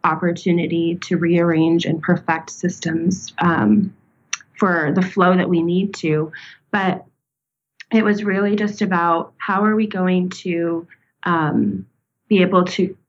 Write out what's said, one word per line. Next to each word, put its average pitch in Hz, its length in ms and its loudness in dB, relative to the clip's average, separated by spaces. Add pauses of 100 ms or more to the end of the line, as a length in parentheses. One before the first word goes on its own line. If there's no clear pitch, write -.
opportunity 170 960 0
to 180 160 -2
rearrange 170 640 2
and 156 180 -2
perfect 165 480 -2
systems, 170 880 -4
um, 165 560 2 (640)
for 170 380 0
the 185 80 2
flow 185 340 2
that 185 140 0
we 165 120 2
need 185 340 0
to. 156 360 -2 (400)
But 190 320 -2 (880)
it 220 100 4
was 208 220 0
really 202 320 0
just 208 240 -4
about 170 560 0
how 196 280 -2
are 214 120 2
we 220 100 0
going 185 440 0
to, 170 560 -4 (380)
um, 117 640 0 (400)
be 202 140 2
able 180 240 4
to 185 320 -4 (120)